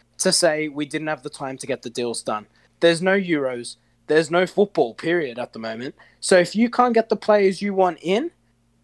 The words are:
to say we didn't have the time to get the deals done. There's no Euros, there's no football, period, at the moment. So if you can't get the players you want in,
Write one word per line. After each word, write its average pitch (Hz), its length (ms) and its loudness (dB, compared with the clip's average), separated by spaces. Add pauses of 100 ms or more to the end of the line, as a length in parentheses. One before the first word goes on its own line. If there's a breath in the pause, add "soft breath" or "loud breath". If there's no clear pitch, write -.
(180 soft breath)
to 190 140 0
say 156 360 2
we 147 180 -6
didn't 156 220 -6
have 151 160 -6
the 147 40 -10
time 135 300 -10
to - 80 -14
get 127 160 -4
the 123 80 -10
deals 120 320 -6
done. 107 240 -6 (340 soft breath)
There's 170 220 4
no 190 160 2
Euros, 135 580 -4 (300)
there's 151 240 2
no 180 160 2
football, 165 480 0
period, 160 440 -4
at 120 140 -10
the - 60 -14
moment. 113 360 -10 (260 soft breath)
So - 180 4
if 175 180 2
you 233 140 2
can't 247 240 2
get 226 160 0
the 220 60 2
players 202 440 2
you 202 140 -4
want 185 260 0
in, 220 300 -2 (540)